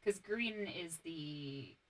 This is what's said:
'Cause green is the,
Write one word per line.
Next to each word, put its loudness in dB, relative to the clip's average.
'Cause 6
green 0
is -2
the, -4